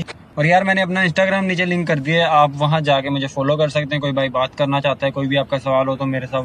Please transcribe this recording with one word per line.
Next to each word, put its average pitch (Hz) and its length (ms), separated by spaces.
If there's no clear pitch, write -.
और 151 80
यार 180 180
मैंने 190 180
अपना 185 240
Instagram 190 380
नीचे 185 220
link 175 220
कर 156 120
दिया 160 240
है, 160 80
आप 147 240
वहाँ 151 260
जाके 139 280
मुझे 139 180
फॉलो 139 300
कर 151 120
सकते 147 260
हैं। 147 60
कोई 139 100
भाई 135 180
बात 127 260
करना 139 240
चाहता 139 260
है, 135 60
कोई 139 160
भी 135 80
आपका 139 220
सवाल 131 300
हो 135 80
तो 135 100
मेरे 131 220
साथ 127 180